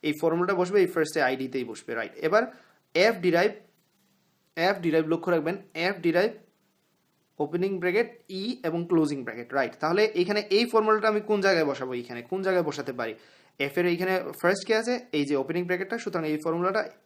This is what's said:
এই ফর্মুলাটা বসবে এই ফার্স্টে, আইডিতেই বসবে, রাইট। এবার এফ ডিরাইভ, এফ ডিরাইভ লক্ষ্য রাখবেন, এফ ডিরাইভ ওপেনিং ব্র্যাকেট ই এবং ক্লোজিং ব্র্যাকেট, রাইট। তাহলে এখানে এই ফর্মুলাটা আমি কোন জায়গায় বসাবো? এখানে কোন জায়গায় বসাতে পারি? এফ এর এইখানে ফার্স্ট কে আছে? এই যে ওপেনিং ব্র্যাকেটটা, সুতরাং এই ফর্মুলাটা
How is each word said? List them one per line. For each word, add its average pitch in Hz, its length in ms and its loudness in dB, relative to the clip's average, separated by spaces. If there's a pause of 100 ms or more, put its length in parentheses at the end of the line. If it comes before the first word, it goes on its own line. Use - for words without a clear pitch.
এই 147 120 -2
ফর্মুলাটা 175 400 0
বসবে 180 240 2
এই - 100 0
ফার্স্টে, 156 340 0
আইডিতেই 131 420 -2
বসবে, 107 280 -12
রাইট। - 160 -6 (120)
এবার 208 160 4 (520)
এফ 208 200 4 (120)
ডিরাইভ, 180 240 4 (1160)
এফ 196 80 2 (100)
ডিরাইভ 160 260 2
লক্ষ্য 165 220 -2
রাখবেন, 165 220 -2 (300)
এফ 196 100 -2 (100)
ডিরাইভ 180 240 2 (1120)
ওপেনিং 175 260 -2 (120)
ব্র্যাকেট 196 260 0 (320)
ই - 20 -6 (260)
এবং 170 120 -2 (100)
ক্লোজিং 151 360 4
ব্র্যাকেট, 117 220 -10 (100)
রাইট। 127 240 -2
তাহলে 170 200 2 (180)
এখানে 202 200 0 (160)
এই 233 160 4
ফর্মুলাটা 214 400 4
আমি 208 180 0
কোন 208 160 2
জায়গায় 170 240 4
বসাবো? 131 220 -6 (100)
এখানে 120 180 -10 (100)
কোন 185 160 -2
জায়গায় 180 240 2
বসাতে 139 300 -8
পারি? 113 140 -4 (520)
এফ 139 120 -8
এর 180 140 2
এইখানে 185 220 0 (260)
ফার্স্ট 190 280 2
কে 226 120 4
আছে? 240 140 -2 (240)
এই 143 100 2
যে 147 140 2
ওপেনিং 160 260 -4
ব্র্যাকেটটা, 190 340 -4
সুতরাং 175 300 -4
এই 151 120 -2
ফর্মুলাটা 175 360 0 (260)